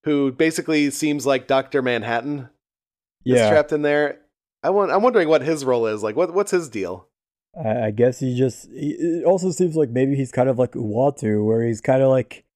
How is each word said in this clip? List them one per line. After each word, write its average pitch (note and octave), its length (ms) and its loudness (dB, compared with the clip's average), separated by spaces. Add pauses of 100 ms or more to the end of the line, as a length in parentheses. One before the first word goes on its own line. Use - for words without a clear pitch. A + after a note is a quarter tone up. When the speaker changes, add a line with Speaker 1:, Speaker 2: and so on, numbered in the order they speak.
Speaker 1:
who C#3+ 280 0
basically D#3 580 0
seems D3 360 -4
like C3 200 0
Doctor C3+ 360 0
Manhattan A#2+ 680 -4 (720)
is B2 140 2
Speaker 2:
Yeah. A2 120 4
Speaker 1:
trapped D3+ 220 2
in D3+ 100 0
there. D3 380 0 (420)
I E3+ 80 0
want, G#3 220 0
I'm F#3+ 100 2
wondering A3 260 2
what D3+ 140 4
his D3 220 -2
role A#2+ 220 2
is. G#2+ 160 -4
Like, G#2+ 140 -4
what, F3 180 0
what's G3+ 160 -2
his F3 180 -2
deal? F#2 400 -8 (500)
Speaker 2:
I, A2+ 280 -2
I A2 40 -2
guess A#2+ 280 0
he B2+ 180 -4
just, B2+ 340 -2
he, C#3 200 0
it E3 340 -4
also F3+ 260 2
seems E3 260 -2
like D3+ 140 2
maybe C3+ 260 0
he's C3+ 160 -4
kind C3 160 2
of A#2+ 100 0
like B2 140 0
Uatu, A2 720 -2
where A2+ 200 0
he's A2+ 160 -2
kinda C3 280 2
like, C3 360 -2 (120)